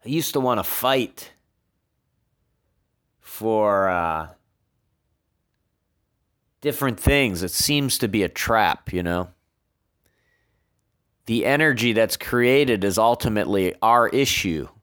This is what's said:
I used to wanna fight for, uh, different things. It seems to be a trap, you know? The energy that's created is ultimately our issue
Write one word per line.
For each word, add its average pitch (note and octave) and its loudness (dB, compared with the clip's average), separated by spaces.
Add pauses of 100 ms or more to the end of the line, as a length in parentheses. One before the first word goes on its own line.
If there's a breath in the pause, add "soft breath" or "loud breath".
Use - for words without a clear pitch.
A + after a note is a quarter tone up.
I - -14
used D3+ -4
to D3 0
wanna B2 0
fight - -4 (1900)
for, G#2+ 0
uh, E2 -4 (2250)
different C3+ -2
things. B2 2
It F2+ -6
seems C#3+ -2
to A#2+ -2
be G2+ 0
a E2+ 0
trap, - 0
you F2+ -2
know? F2 -4 (1900)
The A2+ -2
energy C3 2
that's G#2+ 2
created B2 2
is G2+ 0
ultimately G#2 0
our A#2 4
issue F#2 -2 (160)